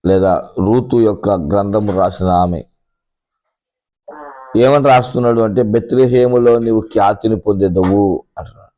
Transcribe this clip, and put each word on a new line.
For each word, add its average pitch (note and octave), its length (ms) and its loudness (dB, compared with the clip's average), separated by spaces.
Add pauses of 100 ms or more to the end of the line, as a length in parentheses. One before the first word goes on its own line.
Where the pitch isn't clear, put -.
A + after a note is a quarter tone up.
లేదా F#2+ 440 0 (100)
రూతు A#2+ 380 0
యొక్క G#2+ 320 0
గ్రంథము G2+ 640 -2
రాసిన F#2 360 -2
ఆమె F2 360 0 (1900)
ఏమని C3+ 280 2
రాస్తున్నాడు B2 560 2
అంటే, A2 220 0
"బెత్లెహేములో A#2+ 960 2
నీవు A2+ 220 0
ఖ్యాతిని G#2+ 580 -2
పొందేదవు" F#2+ 840 0 (140)
అంటున్నాడు. - 400 -20